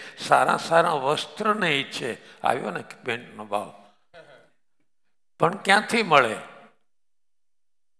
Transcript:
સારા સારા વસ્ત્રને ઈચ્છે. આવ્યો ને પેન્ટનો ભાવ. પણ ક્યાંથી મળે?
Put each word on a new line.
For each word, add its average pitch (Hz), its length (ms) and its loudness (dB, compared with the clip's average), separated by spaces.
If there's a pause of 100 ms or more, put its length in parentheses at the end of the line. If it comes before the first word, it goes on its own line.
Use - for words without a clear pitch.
(180)
સારા 147 400 2
સારા 165 360 2
વસ્ત્રને 165 760 -2
ઈચ્છે. 135 480 -4 (260)
આવ્યો 120 280 -2
ને 165 120 -8 (220)
પેન્ટનો 113 400 -8
ભાવ. 101 460 -8 (1500)
પણ 170 160 0
ક્યાંથી 214 480 2
મળે? 135 320 4 (1600)